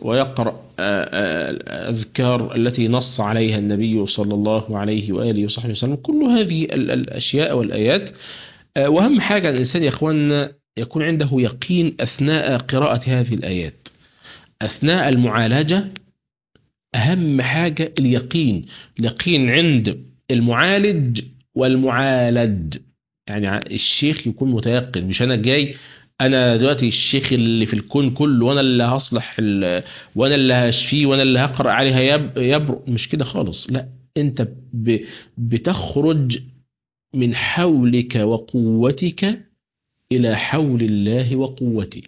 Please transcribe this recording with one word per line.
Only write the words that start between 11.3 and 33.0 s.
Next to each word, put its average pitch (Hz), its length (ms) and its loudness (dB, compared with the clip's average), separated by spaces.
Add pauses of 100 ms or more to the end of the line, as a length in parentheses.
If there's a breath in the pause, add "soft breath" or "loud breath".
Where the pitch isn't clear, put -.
يقين 151 680 0
أثناء 135 580 0
قراءة 131 480 0
هذه 123 280 0
الآيات، 90 540 -6 (720 loud breath)
أثناء 147 460 0
المعالجة. 127 760 2 (1120)
أهم 143 480 2
حاجة 160 560 -2
اليقين، 123 680 0 (340 loud breath)
اليقين 131 500 2
عند 127 540 2 (260)
المعالج 131 920 2 (340)
والمعالج، 123 1200 2 (520)
يعني 104 180 -2
ع-، 101 140 -2 (100)
الشيخ 143 560 -2
يكون 131 240 -2
متيقن، 120 560 -2
مش 123 160 -2
أنا 127 140 0
جاي، 135 380 0 (460 loud breath)
أنا 127 360 4
دلوقتي 127 320 2
الشيخ - 440 0
اللي 113 340 2
في 113 80 -2
الكون 135 360 0
كله، 131 360 2
وأنا 139 140 2
اللي 127 240 2
هصلح 123 540 -2
ال-، 98 440 0 (340 loud breath)
وأنا 135 180 4
اللي 131 200 4
هشفيه، 123 520 2
وأنا 135 160 4
اللي 131 160 4
هقرأ 131 320 0
عليها 131 300 4
يب-، 143 380 2
يبرؤ، 139 520 0
مش 117 180 -2